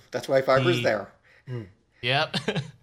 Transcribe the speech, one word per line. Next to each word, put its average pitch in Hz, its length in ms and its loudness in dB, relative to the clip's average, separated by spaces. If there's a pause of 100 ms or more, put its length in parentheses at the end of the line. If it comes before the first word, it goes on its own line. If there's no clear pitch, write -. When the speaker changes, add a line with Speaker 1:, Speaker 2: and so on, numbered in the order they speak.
(120)
Speaker 1:
That's 123 160 -8
why 135 140 4
Fiverr's 131 340 4
Speaker 2:
the 120 60 -2
Speaker 1:
there. 107 260 0 (400)
Speaker 3:
Mm. 120 180 -8 (360)
Speaker 2:
Yep. 139 340 0 (460)